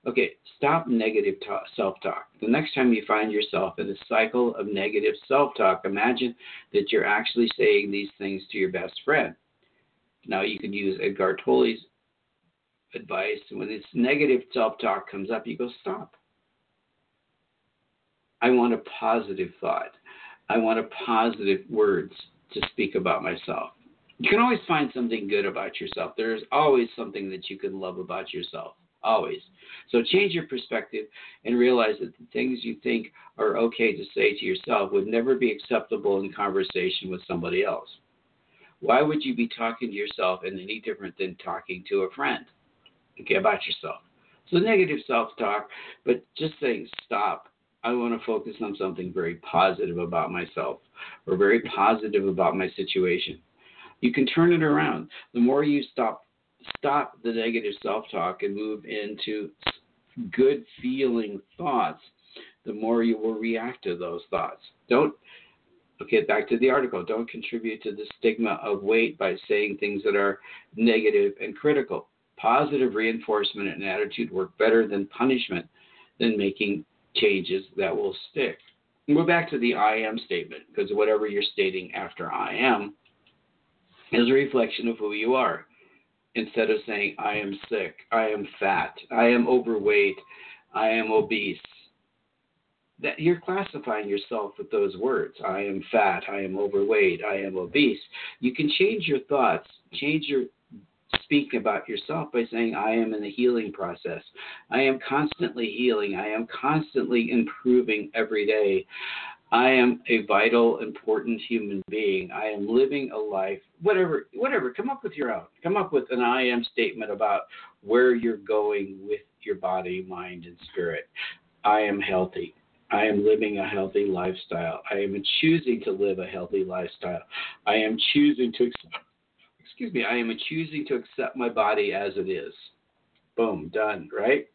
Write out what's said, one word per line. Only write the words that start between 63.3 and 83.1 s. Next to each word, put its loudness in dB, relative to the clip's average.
react -4
to -4
those -8
thoughts. -6
Don't, 4
okay, 2
back -2
to 2
the 4
article. 0
Don't -4
contribute -8
to -6
the -10
stigma 0
of -2
weight 2
by 0
saying 0
things -4
that 2
are 2
negative 4
and -8
critical. 0
Positive 2
reinforcement -2
and -8
attitude -4
work -4
better 4
than -2
punishment, -2
than 2
making -2
changes 0
that 0
will -2
stick. -2
And 4
go 6
back 2
to -4
the 2
"I 2
am" -2
statement, -6
'cause -2
whatever 4
you're -2
stating -2
after -8
"I -4
am" 0